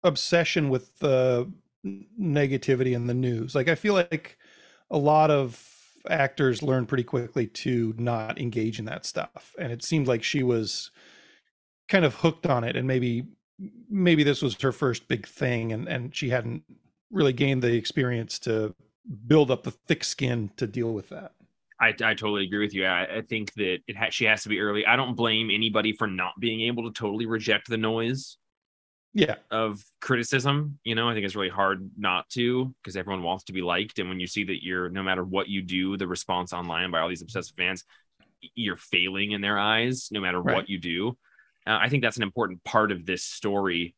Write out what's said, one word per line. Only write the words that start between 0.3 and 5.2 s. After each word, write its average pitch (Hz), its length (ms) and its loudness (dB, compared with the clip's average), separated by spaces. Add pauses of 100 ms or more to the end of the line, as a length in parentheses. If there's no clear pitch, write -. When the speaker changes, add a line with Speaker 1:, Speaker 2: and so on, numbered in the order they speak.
Speaker 1:
with - 300 -2
the 127 520 2 (340)
n-, 196 200 -10 (140)
negativity 135 760 2
and 120 140 -2
the 120 40 0
news? 123 420 -2
Like, 135 120 2
I 165 80 4
feel 208 180 0
like 175 440 0 (540)
a 156 60 0
lot 151 340 6